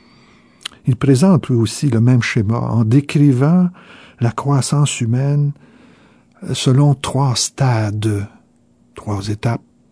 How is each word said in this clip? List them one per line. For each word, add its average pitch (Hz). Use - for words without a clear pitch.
Il 127
présente 139
lui 127
aussi 113
le 113
même 123
schéma 113
en 117
décrivant 143
la 120
croissance 143
humaine 143
selon 139
trois 131
stades, 107
trois 101
étapes. 117